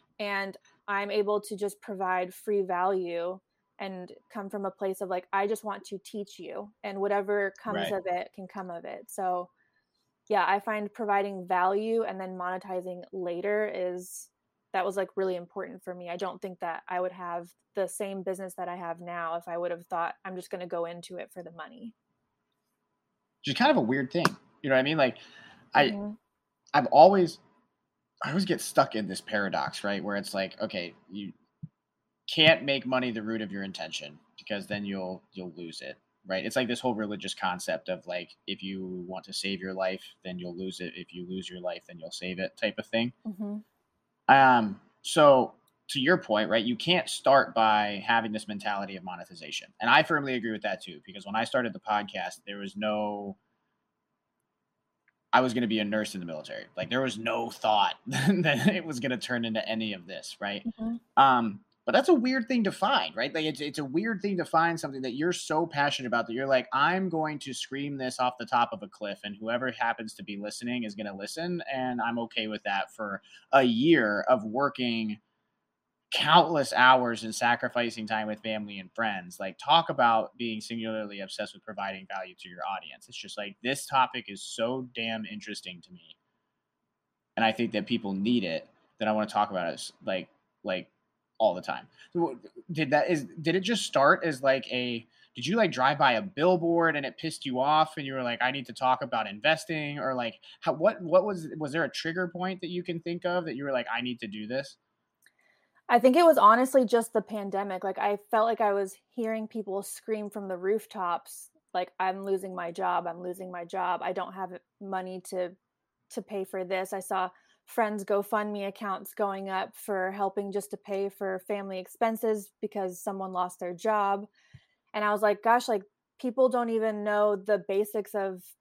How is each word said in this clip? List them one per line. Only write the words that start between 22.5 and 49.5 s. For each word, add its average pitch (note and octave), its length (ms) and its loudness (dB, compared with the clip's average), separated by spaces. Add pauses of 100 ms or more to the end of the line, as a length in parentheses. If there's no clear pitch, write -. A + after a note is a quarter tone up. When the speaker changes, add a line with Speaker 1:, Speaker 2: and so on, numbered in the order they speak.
Speaker 2:
Which C#3+ 140 -4
is - 40 -2
kind C4 140 6
of C4+ 60 4
a - 40 4
weird C#3 300 0
thing. - 140 2 (360)
You D3 80 -4
know C3+ 60 6
what C3 40 8
I C3 40 4
mean? D3+ 140 0
Like, C3 220 2 (540)
I, G3 180 4
Speaker 1:
Mm-hmm. G#3 240 -6 (580)
Speaker 2:
I've C#3+ 140 4
always, F3 520 10 (840)
I C#3 60 -4
always F3+ 160 0
get E3 140 0
stuck - 360 2
in G#2+ 120 -2
this F#2+ 140 -6
paradox, F2+ 600 -2
right? G2+ 200 -2
Where G2+ 140 -4
it's G2 160 -6
like, F#2+ 260 -4
okay, F2+ 360 -6 (140)
you G2 240 -10 (960)
can't D#3+ 360 6
make C#3 220 -2
money B2+ 260 0
the A2 120 -6
root A2 180 -4
of G2 100 -6
your G2 120 -6
intention, D#2 560 -10 (180)
because G2 300 -8
then G2+ 180 -6
you'll, F#2 460 -6
you'll F2+ 220 -10
lose E2 280 -12
it, C2+ 160 -12 (280)
right? F#2+ 200 -4
It's A2 100 -6
like B2+ 120 2
this A#2+ 120 -4
whole B2 160 0
religious G#2 400 -6
concept F2+ 540 -4
of, F#2 180 -6
like, F2 280 -8 (120)
if F#2+ 160 -8
you F#2 440 -8
want F#2 180 -12
to G2 80 -14
save G2 280 -4
your F#2+ 120 -6
life, F#2+ 500 -4
then F2+ 160 -8
you'll F2 180 -10
lose F#2 220 -8
it. F2+ 160 -8
If F2+ 180 -14
you F2 140 -12
lose F#2 200 -8
your F2+ 140 -12
life, F2 260 -8
then E2+ 120 -18
you'll D#2+ 120 -14
save F2+ 280 -6
it - 180 -6
type G#2+ 220 -2
of - 80 -10
thing. A#2+ 260 0 (120)
Speaker 1:
Mm-hmm. G#3 340 -8 (680)
Speaker 2:
Um, B2 520 8 (220)
so C#3 500 8 (360)
to C#3 120 -4
your D3 160 6
point, G#2+ 320 0
right, A2+ 160 2
you A#2+ 100 0
can't - 320 0
start - 480 4
by G#2+ 500 4
having A2+ 280 2
this G#2+ 140 -6
mentality G2+ 500 -6
of F2+ 80 -14
monetization. F2 760 -12